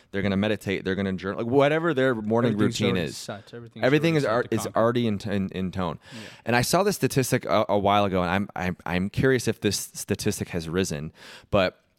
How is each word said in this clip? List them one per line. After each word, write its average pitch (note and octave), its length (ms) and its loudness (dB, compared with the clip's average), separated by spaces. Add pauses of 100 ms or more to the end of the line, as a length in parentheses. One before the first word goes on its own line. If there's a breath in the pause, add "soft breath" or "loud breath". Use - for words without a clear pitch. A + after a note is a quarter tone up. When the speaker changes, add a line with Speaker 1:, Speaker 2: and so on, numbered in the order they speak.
(100)
Speaker 1:
They're G2 120 -4
gonna G2 140 0
meditate. G2+ 480 0
They're F#2 100 0
gonna F#2+ 200 -2
journal. F#2 300 -6
Like, A#2 60 -6
whatever D3 440 4
their C3 200 2
morning A2+ 380 2
Speaker 2:
Everything's G#2 280 0
Speaker 1:
routine G2+ 160 2
Speaker 2:
already E2 120 -2
Speaker 1:
is, A#1+ 80 -10
Speaker 2:
set. - 380 -12
Everything's A#2 320 -8
Speaker 1:
everything D3+ 280 4
Speaker 2:
already D#3 40 4
Speaker 1:
is C#3 60 2
Speaker 2:
set G#2+ 80 0
Speaker 1:
ar-, A#2+ 100 2
Speaker 2:
to A#2+ 120 -4
Speaker 1:
is G#2+ 100 0
Speaker 2:
come. G2+ 120 -8
Speaker 1:
already A#2 300 2
in, G#2 180 0
in, G2 240 -2
in F#2 240 -4
tone. F2 260 -4 (140 loud breath)
Speaker 2:
Yeah. A#2+ 60 -16 (260 loud breath)
Speaker 1:
And A#2+ 120 0
I A#2+ 60 4
saw F3 200 2
this G3+ 140 0
statistic C3 500 0
a, G#2 240 2
a G#2 80 4
while G2+ 260 4
ago, F#2 180 2
and F2 80 0
I'm, G2 240 0
I'm, F2+ 300 -4
I'm F#2 240 -2
curious C3 400 2
if G#2+ 140 -2
this - 320 -2
statistic - 560 -4
has E2 180 -6
risen, D#2+ 420 -2 (400 loud breath)
but F#2 300 0 (180)